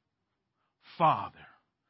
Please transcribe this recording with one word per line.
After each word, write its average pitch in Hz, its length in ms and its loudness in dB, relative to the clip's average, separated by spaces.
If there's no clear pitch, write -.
Father, 131 360 0